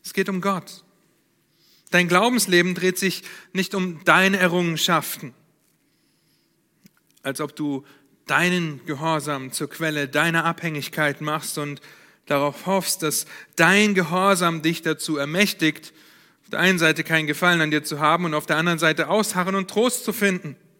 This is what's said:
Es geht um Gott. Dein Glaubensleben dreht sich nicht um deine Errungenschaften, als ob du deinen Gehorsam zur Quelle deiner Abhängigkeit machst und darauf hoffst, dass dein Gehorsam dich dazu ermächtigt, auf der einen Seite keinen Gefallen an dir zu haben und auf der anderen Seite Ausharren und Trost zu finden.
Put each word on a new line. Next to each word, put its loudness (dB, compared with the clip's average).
Es -16
geht 0
um -2
Gott. -4
Dein 4
Glaubensleben 2
dreht -2
sich -4
nicht -4
um -4
deine 6
Errungenschaften, 0
als -6
ob -6
du -4
deinen 0
Gehorsam -4
zur -6
Quelle -4
deiner 2
Abhängigkeit -4
machst -4
und -8
darauf 0
hoffst, 0
dass -2
dein 4
Gehorsam 2
dich 0
dazu -4
ermächtigt, 0
auf -20
der -4
einen 4
Seite 2
keinen 0
Gefallen 2
an 2
dir 0
zu -6
haben 2
und -2
auf -4
der 0
anderen 0
Seite 2
Ausharren 0
und -2
Trost 0
zu -2
finden. -2